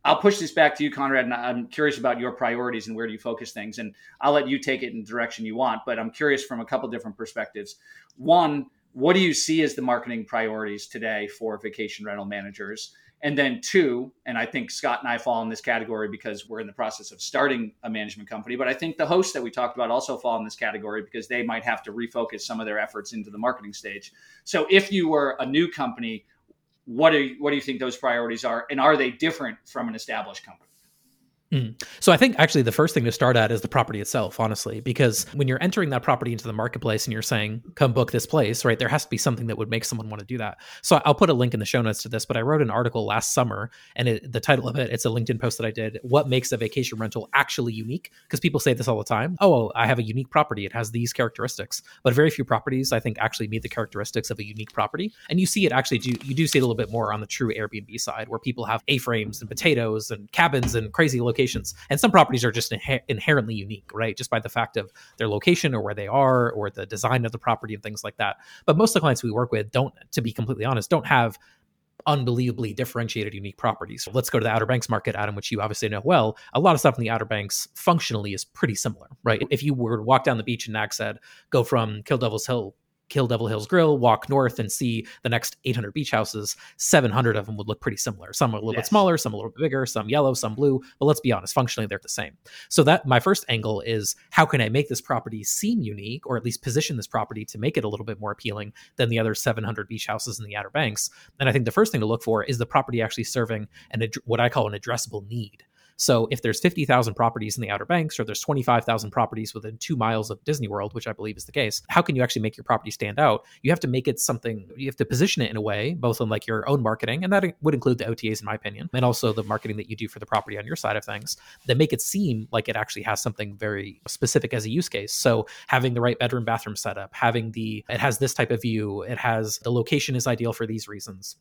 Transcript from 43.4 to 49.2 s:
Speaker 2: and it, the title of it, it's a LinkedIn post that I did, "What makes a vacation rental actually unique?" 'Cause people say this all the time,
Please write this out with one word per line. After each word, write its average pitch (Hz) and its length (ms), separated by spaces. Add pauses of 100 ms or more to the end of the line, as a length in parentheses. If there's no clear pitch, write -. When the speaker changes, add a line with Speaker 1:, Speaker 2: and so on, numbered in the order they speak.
Speaker 2:
and 123 140
it, 113 240
the 117 80
title 131 280
of 120 60
it, 127 160
it's 123 140
a - 40
LinkedIn 117 320
post 117 180
that 113 100
I - 20
did, 110 320
"What 139 260
makes 127 220
a 127 60
vacation 113 420
rental 110 340
actually 120 420
unique?" 110 360 (180)
'Cause - 120
people 143 180
say 127 160
this 120 140
all 110 100
the 107 60
time, 131 360